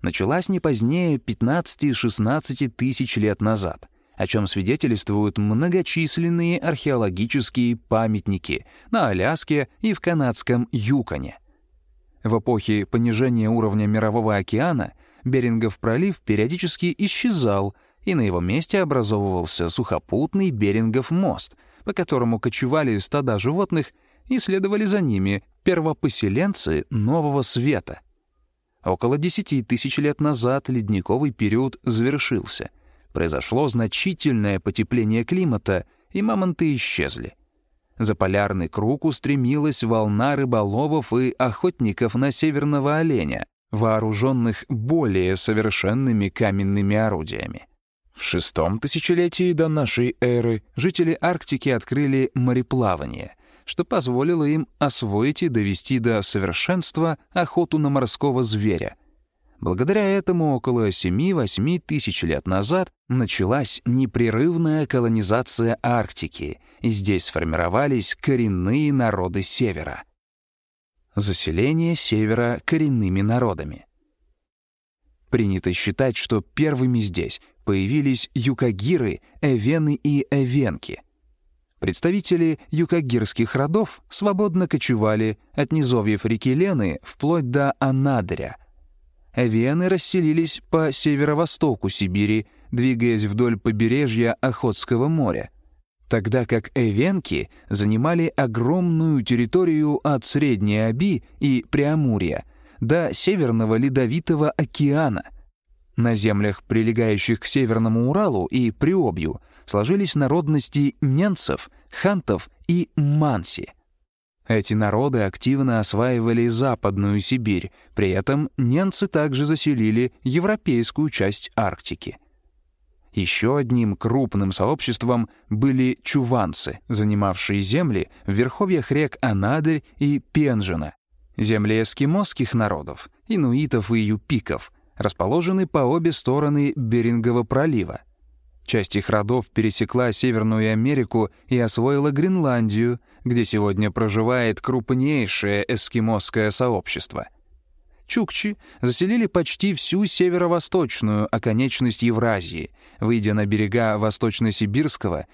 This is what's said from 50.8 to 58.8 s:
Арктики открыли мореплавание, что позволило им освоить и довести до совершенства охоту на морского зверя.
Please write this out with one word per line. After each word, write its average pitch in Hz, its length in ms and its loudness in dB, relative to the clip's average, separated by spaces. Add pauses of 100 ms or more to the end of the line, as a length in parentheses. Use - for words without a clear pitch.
Арктики 160 500 -2
открыли 135 640 0
мореплавание, 120 1040 -2 (300)
что - 200 -4
позволило 147 580 0
им 151 240 0 (120)
освоить 127 640 0
и 170 40 0
довести 110 520 0
до 113 240 0
совершенства 156 920 -2 (140)
охоту 170 460 -2
на 147 120 0
морского 131 540 0
зверя. 104 540 -2 (640)